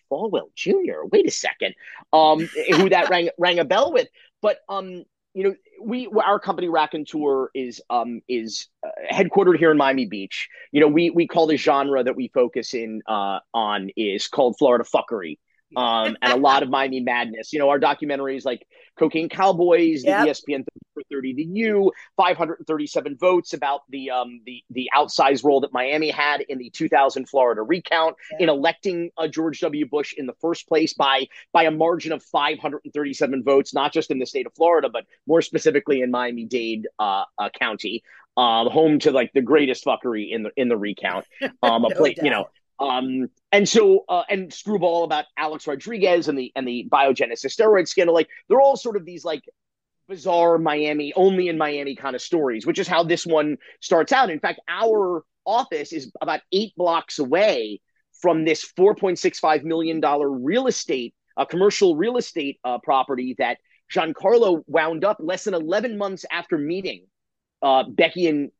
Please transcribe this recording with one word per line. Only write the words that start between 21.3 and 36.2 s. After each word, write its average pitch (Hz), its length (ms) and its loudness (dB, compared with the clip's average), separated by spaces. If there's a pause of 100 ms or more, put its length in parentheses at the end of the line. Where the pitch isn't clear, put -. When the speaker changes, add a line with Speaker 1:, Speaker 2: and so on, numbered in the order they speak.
Speaker 1:
The 143 80 -6
U, 196 480 2 (260)
five 180 200 2
hundred 165 220 -4 (100)
thirty-seven 147 500 -4
votes 180 360 2
about 143 340 -4
the, 135 240 -10
um, 123 340 -6
the, 123 240 -18
the 127 240 -6
outsized 143 480 2
role 135 200 4
that - 100 -6
Miami 143 380 0
had 147 320 0
in 135 160 -8
the 123 120 -14
two - 180 -4
thousand 135 400 2
Florida 120 340 2
recount 160 520 0 (240)
Speaker 2:
Yeah. 180 60 2
Speaker 1:
in 160 60 4
electing, 170 680 -2
uh, 160 80 -2
George 156 360 -4
W. 147 260 -2
Bush 147 280 -4
in 139 100 -8
the 123 140 -10
first 165 280 -4
place 160 260 0
by, 135 320 0 (260)
by 165 120 4
a 156 80 2
margin 160 400 -2
of 139 100 -8
five 151 380 -4
hundred 147 240 -8
and 143 100 -16
thirty-seven 139 480 -2
votes, 139 320 2
not 143 180 -2
just 156 200 -2
in 131 80 -4
the 123 60 -4
state 131 200 -6
of - 80 -16
Florida, 160 340 4
but 117 180 -8 (200)
more 160 160 4
specifically 143 600 0
in 123 100 -2
Miami-Dade, 117 760 -4 (140)